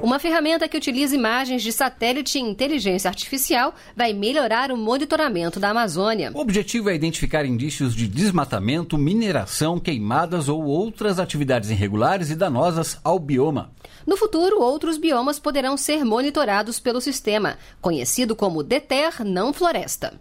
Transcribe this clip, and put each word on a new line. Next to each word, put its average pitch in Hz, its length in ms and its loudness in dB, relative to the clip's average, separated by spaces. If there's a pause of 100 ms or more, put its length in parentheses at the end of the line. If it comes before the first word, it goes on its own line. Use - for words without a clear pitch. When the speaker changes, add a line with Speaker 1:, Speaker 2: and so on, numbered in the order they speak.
(140)
Speaker 1:
A 277 60 0
ferramenta 320 480 2
que 320 80 -4
utiliza 285 400 0
imagens 247 440 0
de 220 120 -4
satélite 254 640 0
e - 20 0
inteligência 208 680 0
artificial 262 680 -2 (220)
vai 226 160 2
melhorar 240 580 0
o 254 60 -2
monitoramento 233 840 0
da 202 120 2
Amazônia. 202 640 0
Speaker 2:
O 277 60 -8
objetivo 208 500 0
é 185 60 2
identificar 156 500 0
indícios 127 520 0
de 117 100 2
desmatamento, 147 920 0
mineração, 160 840 0
queimadas 147 680 -2
ou 156 180 -2
outras 202 520 0
atividades 131 500 0
irregulares 113 640 0
e 160 60 -4
danosas 165 680 0
ao 175 160 2
bioma. 139 540 0 (340)
Speaker 1:
No 370 100 2
futuro, 381 460 2
outros 302 360 0
biomas 294 420 0
poderão 277 360 0
ser 294 280 0
monitorados 233 720 0
pelo 247 220 -2
sistema, 214 580 -2 (220)
conhecido 185 560 0
como 165 260 0
deter 175 640 -2
Não 196 280 0
Floresta. - 680 -2